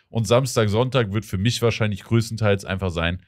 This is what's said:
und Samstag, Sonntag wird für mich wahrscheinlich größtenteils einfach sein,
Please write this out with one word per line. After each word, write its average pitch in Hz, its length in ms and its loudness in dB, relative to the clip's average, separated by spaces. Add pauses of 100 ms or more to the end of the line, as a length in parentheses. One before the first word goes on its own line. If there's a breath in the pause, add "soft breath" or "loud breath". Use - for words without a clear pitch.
und 113 180 -4
Samstag, 120 400 2
Sonntag 113 460 0
wird 110 100 -2
für - 140 -8
mich 110 240 0
wahrscheinlich 110 420 0
größtenteils 110 640 0
einfach 95 260 -4
sein, 85 360 -2